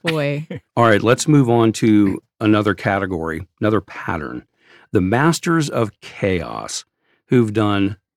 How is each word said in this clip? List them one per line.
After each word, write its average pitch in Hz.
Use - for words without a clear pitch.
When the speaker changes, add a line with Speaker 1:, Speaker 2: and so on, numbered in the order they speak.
Speaker 1:
boy. 151
Speaker 2:
<laughs> -
All 120
right, 104
let's 117
move 143
on 113
to 104
another 107
category, 90
another 107
pattern. 71
The 104
masters 151
of 117
chaos 64
who've 117
done 101